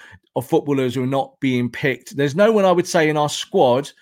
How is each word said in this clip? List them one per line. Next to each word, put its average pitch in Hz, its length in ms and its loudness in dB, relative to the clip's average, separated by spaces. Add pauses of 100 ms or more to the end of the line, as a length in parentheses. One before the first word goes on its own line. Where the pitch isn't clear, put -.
(340)
of 127 100 -4
footballers 135 520 -2
who 131 80 -2
are - 20 -4
not 135 320 -6
being 123 320 0
picked. - 460 -6
There's 139 180 -2
no 208 160 4
one 208 140 2
I 190 80 4
would 175 160 0
say 160 200 2
in 151 80 0
our 147 120 0
squad 143 720 0